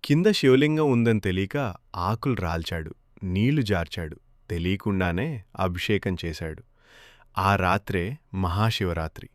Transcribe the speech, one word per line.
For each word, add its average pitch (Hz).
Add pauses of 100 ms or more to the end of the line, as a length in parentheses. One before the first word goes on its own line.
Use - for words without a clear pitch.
కింద 165
శివలింగం 147
ఉందని 117
తెలియక 95 (460)
ఆకులు 107
రాల్చాడు, 82 (400)
నీళ్లు 123
జార్చాడు, 87 (320)
తెలియకుండానే 92 (320)
అభిషేకం 92
చేశాడు. 82 (760)
ఆ 95
రాత్రే 92 (380)
మహాశివరాత్రి. 87